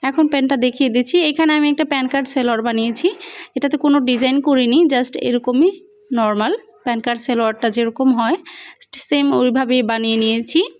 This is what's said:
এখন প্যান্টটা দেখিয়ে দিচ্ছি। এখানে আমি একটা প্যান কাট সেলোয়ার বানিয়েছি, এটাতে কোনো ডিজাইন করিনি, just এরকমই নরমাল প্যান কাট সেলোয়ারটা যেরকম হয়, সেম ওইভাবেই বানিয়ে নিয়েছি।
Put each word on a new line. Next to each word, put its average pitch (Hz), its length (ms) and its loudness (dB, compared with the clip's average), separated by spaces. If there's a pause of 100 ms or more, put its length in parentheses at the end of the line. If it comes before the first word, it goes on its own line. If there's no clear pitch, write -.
এখন 294 260 2
প্যান্টটা 269 280 0
দেখিয়ে 247 340 0
দিচ্ছি। 247 280 0
এখানে 311 340 2
আমি 302 180 2
একটা 294 140 0
প্যান 277 240 -2
কাট 269 200 -2
সেলোয়ার 240 340 -2
বানিয়েছি, 233 520 -2 (400)
এটাতে 277 220 -2
কোনো 285 240 2
ডিজাইন 254 400 0
করিনি, 262 440 2
just 262 340 0
এরকমই 247 520 0 (440)
নরমাল 220 420 0 (280)
প্যান 233 160 -2
কাট 240 180 -4
সেলোয়ারটা 226 520 -2
যেরকম 233 420 0
হয়, 233 240 2 (600)
সেম 285 360 0
ওইভাবেই 254 500 2
বানিয়ে 226 340 -2
নিয়েছি। 226 480 0 (160)